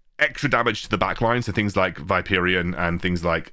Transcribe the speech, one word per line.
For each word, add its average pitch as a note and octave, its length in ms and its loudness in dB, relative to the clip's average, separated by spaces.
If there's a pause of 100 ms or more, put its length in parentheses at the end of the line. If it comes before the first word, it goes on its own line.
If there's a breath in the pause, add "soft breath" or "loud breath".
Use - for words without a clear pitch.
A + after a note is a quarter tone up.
(180)
extra D3 300 0
damage A#2+ 340 0
to - 60 -12
the G#2+ 80 -2
back F#2+ 240 0
line. A#2+ 220 2
So G#2 100 -4
things G#2 240 0
like F#2 200 2
Viperian F2+ 840 0
and E2+ 240 0
things F2 220 0
like, E2 280 -2